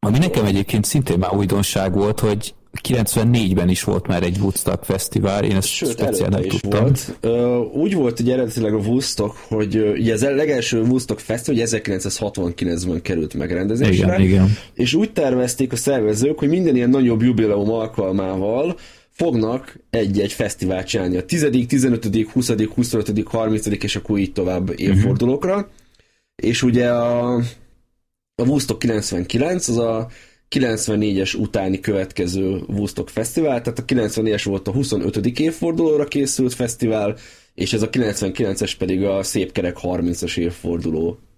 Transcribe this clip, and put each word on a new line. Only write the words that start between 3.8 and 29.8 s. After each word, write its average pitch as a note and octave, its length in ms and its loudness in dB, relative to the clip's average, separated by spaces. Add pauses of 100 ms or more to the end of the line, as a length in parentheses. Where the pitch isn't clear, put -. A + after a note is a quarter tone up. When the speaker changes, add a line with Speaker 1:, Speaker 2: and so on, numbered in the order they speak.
Speaker 1:
volt F#2+ 240 -2
már F2+ 160 0
egy F2 180 0
Woodstock G2 420 -2
fesztivál, G2 600 0
én G#2 120 2
ezt G2 120 0
Speaker 2:
Sőt, - 220 -2
Speaker 1:
speciál A2+ 240 -2
Speaker 2:
előtte F#2 160 0
Speaker 1:
nem F#2+ 140 0
Speaker 2:
is F#2+ 180 -2
Speaker 1:
tudtam. G2+ 200 0
Speaker 2:
volt. C3 400 0
Ö, A#2+ 380 0
úgy D#3 360 -2
volt B2 240 0
ugye A#2+ 140 2
eredetileg A2+ 400 0
a A2 40 2
Woodstock, G#2+ 580 0 (120)
hogy, G#2+ 280 0
ö, G#2+ 180 4
ugye A2+ 200 0
ez G#2+ 100 0
a C#3 80 2
legelső C3+ 500 0
Woodstock B2 380 0
Fesztivál, A#2+ 360 -4
ugye A2+ 100 2
ezerkilencszázhatvankilencben F#2 1400 -2
került E2 320 -4
megrendezésre, F#2 600 0
Speaker 1:
Igen, F#2 280 4
igen. F#2+ 280 6 (240)
Speaker 2:
és - 200 0
úgy G3+ 180 2
tervezték B2+ 600 0
a B2+ 40 -4
szervezők, B2 640 0
hogy C#3+ 100 2
minden E3 260 2
ilyen A#2+ 140 4
nagyobb B2 320 4
jubileum G#2+ 500 2
alkalmával G#2+ 1040 -2 (320)
fognak B2+ 680 -2 (100)
egy-egy G2+ 440 0
fesztivált F#2 540 -2
csinálni. F2+ 300 0
A F#2 80 -2
tizedik, C3 420 0
tizenötödik, A2+ 640 2
huszadik, A2 420 0
huszonötödik, A2 540 0
harmincadik, G#2+ 560 -2
és G2+ 120 -4
akkor G#2 240 -2
így F#2+ 140 0
tovább F#2 360 0
Speaker 1:
Mhm. E2+ 80 -2
Speaker 2:
évfordulókra. C3 920 2 (680)
És - 280 0
ugye B2 260 4
a A#2+ 520 2 (1000)
a A#2 40 2
Woodstock C3 360 0
kilencvenkilenc, A#2 880 0
az A#2 100 0
a A#2 300 0 (400)